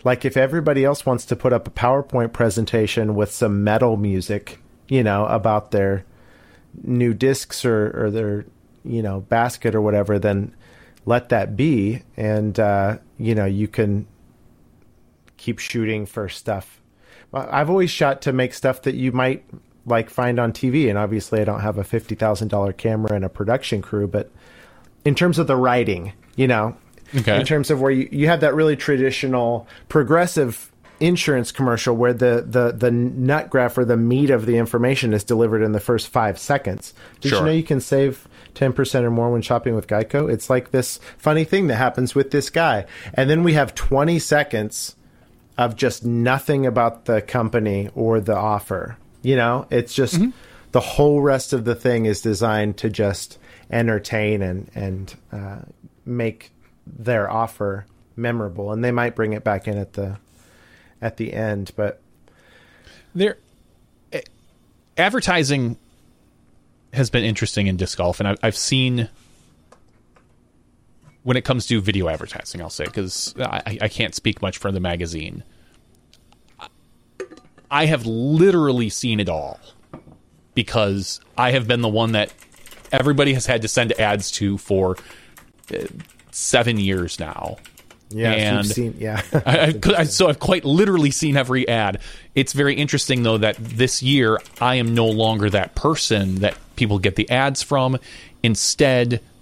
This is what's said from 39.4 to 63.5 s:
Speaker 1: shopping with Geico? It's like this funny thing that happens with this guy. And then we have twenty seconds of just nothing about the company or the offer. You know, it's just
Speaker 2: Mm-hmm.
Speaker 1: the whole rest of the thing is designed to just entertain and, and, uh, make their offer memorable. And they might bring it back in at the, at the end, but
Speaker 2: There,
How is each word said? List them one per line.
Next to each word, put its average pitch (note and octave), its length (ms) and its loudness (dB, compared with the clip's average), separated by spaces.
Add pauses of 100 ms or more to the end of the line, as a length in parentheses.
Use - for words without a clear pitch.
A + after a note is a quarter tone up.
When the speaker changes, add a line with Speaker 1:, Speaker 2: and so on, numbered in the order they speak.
Speaker 1:
shopping A#2 340 -2
with G#2 100 -4
Geico? A2+ 420 -2
It's A#2 220 -2
like B2+ 220 0
this - 260 -2 (180)
funny D#3 280 0
thing F#3+ 240 0
that A#2 80 0
happens B2+ 400 0
with C3+ 160 2
this C#3+ 180 0
guy. C#3+ 360 2 (280)
And C3+ 160 2
then E3 140 4
we E3+ 80 4
have C#3+ 240 2
twenty D#3 420 2
seconds A#2+ 800 -2 (600)
of A#2 200 0
just A#2+ 280 -2
nothing B2+ 600 0
about A#2 380 0
the A2 180 0
company G#2+ 720 -2
or A2+ 260 0
the G2+ 160 0
offer. G#2 600 -4 (260)
You C3 140 2
know, A#2+ 340 0
it's A#2+ 240 0
just C#3 220 0
Speaker 2:
Mm-hmm. A3 140 2 (420)
Speaker 1:
the B2 80 4
whole D3 400 4
rest C#3 320 0
of A#2+ 120 0
the A#2 120 0
thing A#2 300 2
is G#2 140 0
designed G#2+ 580 0
to A2 120 -2
just G2+ 480 -4 (320)
entertain G#2+ 720 0
and, F#2 320 -6
and, F#2+ 400 -8 (180)
uh, G2+ 260 -12 (460)
make A#2+ 480 -6 (340)
their A2 420 -2
offer G#2 560 -4 (300)
memorable. G#2+ 560 -6
And A2 140 -2
they B2 80 0
might A#2+ 240 -2
bring G#2+ 160 -2
it G#2 100 -6
back G2+ 240 -2
in G#2 100 -2
at G2 180 -8
the, G2 240 -6 (840)
at A2+ 140 -6
the A2+ 160 -6
end, G#2 420 -4
but - 260 -4 (1120)
Speaker 2:
There, F#3 260 0 (760)